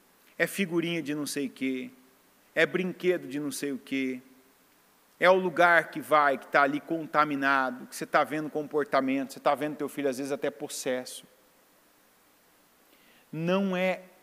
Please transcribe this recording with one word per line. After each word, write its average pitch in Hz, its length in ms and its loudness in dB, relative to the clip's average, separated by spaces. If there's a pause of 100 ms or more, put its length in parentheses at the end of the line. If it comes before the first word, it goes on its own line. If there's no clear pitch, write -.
(380)
é 165 80 2
figurinha 170 560 -4
de 139 100 -6
não 147 140 -4
sei 139 220 -6
o - 20 -10
quê, 131 400 -6 (640)
é 160 100 4
brinquedo 175 600 -2
de 135 140 -6
não 147 100 -4
sei 143 220 -6
o 127 60 -6
quê, 131 420 -4 (1000)
é 170 100 6
o 185 60 8
lugar 170 560 4
que 156 100 -8
vai, 139 380 4
que - 80 -16
tá 147 160 4
ali 143 180 2
contaminado, 139 1040 0
que - 100 -16
você - 100 -8
tá 151 180 4
vendo 151 240 -4
comportamento, 139 840 -2
você 139 80 -16
tá 147 140 4
vendo 147 220 -4
teu 143 120 -4
filho, 139 200 -2
às 127 80 0
vezes, 135 160 -6
até 143 180 -2
possesso. - 760 -8 (2000)
Não 180 460 0
é 185 260 0 (200)